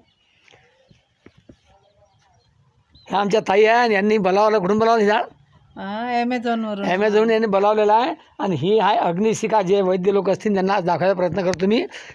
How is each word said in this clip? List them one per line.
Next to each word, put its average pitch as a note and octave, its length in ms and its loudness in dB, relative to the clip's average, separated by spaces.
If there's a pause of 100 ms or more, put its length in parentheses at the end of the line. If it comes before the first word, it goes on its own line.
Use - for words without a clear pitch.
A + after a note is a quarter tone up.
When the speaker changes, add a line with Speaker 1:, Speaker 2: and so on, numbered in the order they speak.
(3000)
Speaker 1:
ह्या F#3+ 120 -4
आमच्या G#3 280 0
ताई G3+ 160 4
आहे A3+ 140 4
आणि A#3+ 160 2
यांनी G#3 240 2
बोलावलं. G#3 400 2
कुठून G3 200 0
बोलावलं A3+ 240 2
हे G3+ 60 2
झाड? G#3+ 160 0 (520)
Speaker 2:
हा, A#3 480 -6
Amazon-वरून. A3+ 640 -4
Speaker 1:
Amazon G#3 440 2
यांनी A3+ 160 2
बोलावलेलं G#3 460 2
आहे. B3 220 2 (240)
आणि G3 180 -4
ही F#3+ 220 0
आहे G3+ 180 2
अग्निशिखा. G#3 680 0
जे F#3+ 180 2
वैद्य F#3 320 0
लोक G3 180 0
असतील G3 240 -2
त्यांना F#3+ 260 0
दाखवायचा F3 340 0
प्रयत्न F3+ 360 -2
करतो F3+ 160 -2
मी, A#3 200 0 (280)